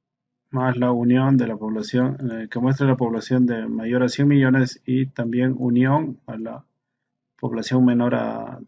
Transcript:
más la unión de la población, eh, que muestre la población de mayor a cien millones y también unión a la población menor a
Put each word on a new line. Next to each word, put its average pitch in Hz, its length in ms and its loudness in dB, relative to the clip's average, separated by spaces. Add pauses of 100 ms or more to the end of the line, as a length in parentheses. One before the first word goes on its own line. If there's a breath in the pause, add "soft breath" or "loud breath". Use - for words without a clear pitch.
(500)
más 127 260 0
la 123 160 2
unión 127 460 4
de 117 80 2
la 113 100 -4
población, 120 760 -4
eh, 113 200 -10
que - 80 -8
muestre 135 280 0
la 131 100 4
población 123 500 0
de 113 200 -4
mayor 113 360 -2
a 123 80 0
cien 143 180 2
millones 131 560 2
y 131 220 -2
también 123 500 -2
unión 127 720 0
a 117 100 -12
la 113 300 -12 (720)
población 127 460 0
menor 120 280 2
a 117 540 -6